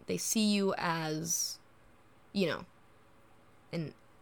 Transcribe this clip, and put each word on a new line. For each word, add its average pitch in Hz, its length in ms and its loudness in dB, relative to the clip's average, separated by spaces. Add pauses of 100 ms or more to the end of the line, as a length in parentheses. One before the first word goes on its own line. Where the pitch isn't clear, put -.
They 180 100 -2
see 214 280 2
you 202 340 4
as, 165 800 -2 (760)
you 196 140 2
know, 135 180 -2 (1080)
an, 165 200 -6 (300)